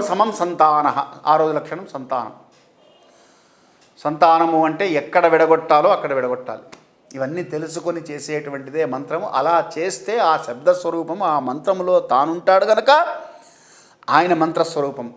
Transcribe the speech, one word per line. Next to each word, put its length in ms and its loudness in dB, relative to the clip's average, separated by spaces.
సమం 260 2
సంతానః, 580 2
ఆరోది 260 2
లక్షణం 260 -8
సంతానం. 360 -8
సంతానము 640 4
అంటే 180 -2
ఎక్కడ 320 2
విడగొట్టాలో 600 4
అక్కడ 240 -4
విడగొట్టాలి. 440 -6
ఇవన్నీ 340 -6
తెలుసుకొని 560 -6
చేసేటువంటిదే 760 -6
మంత్రము. 340 -6
అలా 160 2
చేస్తే 380 -6
ఆ 20 4
శబ్ద 320 2
స్వరూపము 440 -6
ఆ 20 0
మంత్రములో 460 -2
తానుంటాడు 600 2
గనక 200 4
ఆయన 160 2
మంత్రస్వరూపం. 840 -2